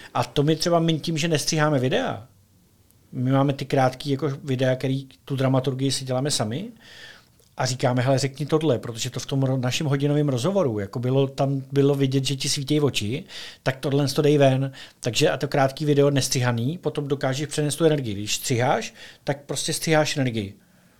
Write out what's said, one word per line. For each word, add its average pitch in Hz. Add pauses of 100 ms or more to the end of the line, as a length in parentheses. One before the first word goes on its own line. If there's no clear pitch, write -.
(140)
A 127
to 143
my 160
třeba 170
my 165
tím, 165
že 170
nestříháme 151
videa, 135 (840)
my 127
máme 135
ty 139
krátký 135
jako 139 (120)
videa, 131
který 135 (180)
tu 143
dramaturgii 131
si 135
děláme 131
sami 139 (880)
a 131
říkáme: 123
„Hele, 131
řekni 139
tohle“, 151
protože 113
to 123
v -
tom 139
ro-, 131
našem 123
hodinovém 147
rozhovoru, 135
jako 98
bylo, 131
tam 139
bylo 139
vidět, 139
že 139
ti -
svítějí 147
oči, 127 (400)
tak 131
tohle 143
to 139
dej 147
ven. 135 (280)
Takže 123
a 143
to 143
krátký 139
video 143
nestřihaný, 127
potom 147
dokážeš 139
přenést 147
tu 165
energii. 143
Když 104
střiháš, 135 (300)
tak 143
prostě 147
střiháš 151
energii. 110 (420)